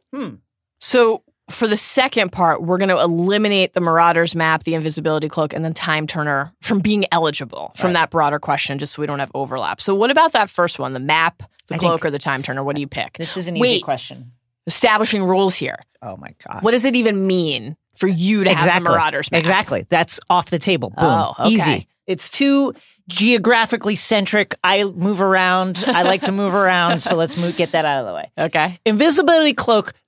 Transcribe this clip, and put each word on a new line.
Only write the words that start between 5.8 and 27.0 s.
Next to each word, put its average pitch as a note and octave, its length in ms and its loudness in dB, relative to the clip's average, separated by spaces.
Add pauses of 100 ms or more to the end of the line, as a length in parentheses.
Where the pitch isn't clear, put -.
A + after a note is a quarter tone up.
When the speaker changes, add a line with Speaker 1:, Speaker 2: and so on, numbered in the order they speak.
Speaker 2:
Turner D3 440 -4 (100)
from G3+ 180 -2
being G#3 320 0
eligible D3+ 640 -4
from F#3 140 -2
Speaker 1:
Right. E3+ 120 2
Speaker 2:
that D#3 80 -2
broader D3 300 0
question, C#3 400 -4
just C#3+ 140 -8
so D3 80 -8
we D3+ 40 -4
don't D3 140 -4
have C3+ 160 -8
overlap. C3 440 -6
So G3 140 -2
what A3 160 2
about D#4 240 4
that G#3 160 2
first F3 300 -2
one, C3 140 -6
the B2+ 60 -8
map, D#3+ 440 0 (240)
the D#3 80 -8
Speaker 1:
I - 20 -4
Speaker 2:
cloak, E3+ 240 2
Speaker 1:
think - 40 -2
Speaker 2:
or D3+ 60 -2
the C#3 80 -4
Time C#3 220 -4
Turner? C3+ 220 -6
What C#3+ 120 -4
do D3 60 -6
you C#3+ 60 -8
pick? - 300 -8
Speaker 1:
This E3 200 -8
is F3 100 -8
an F3+ 120 -4
Speaker 2:
Wait. A#3+ 160 4
Speaker 1:
easy F3+ 60 0
question. B2+ 500 -10 (340)
Speaker 2:
Establishing G#3+ 580 2
rules F#3+ 320 2
here. - 220 -8 (240)
Speaker 1:
Oh, F#2+ 160 -14
my - 160 -18 (140)
God. - 160 -12
Speaker 2:
What A3+ 80 2
does A#3+ 140 2
it B3 100 2
even G#3 320 2
mean D#3 500 -2 (180)
for F#3+ 120 0
you F#3+ 360 2
to F#3 60 4
Speaker 1:
Exactly. E3+ 220 4
Speaker 2:
have F3+ 120 2
the E3+ 60 0
Marauder's D#3 420 0
Map? E3 80 2
Speaker 1:
Exactly. E3 500 0
That's E3+ 300 0 (120)
off F3+ 180 2
the F3 80 -2
table. C#3+ 320 -2
Boom. D#3 160 -2
Speaker 2:
Oh, D#3+ 360 2
okay. A3 100 2
Speaker 1:
Easy. E3+ 360 2 (200)
It's F#3 220 -6
too C#4 440 2 (340)
geographically A3 880 2
centric. G#3 680 0
I G3 200 4
move F#3 380 -2
around. F#3 680 2
I F3+ 160 2
like F#3+ 200 0
to F#3+ 80 -2
move G3 240 -2
around. F3 460 2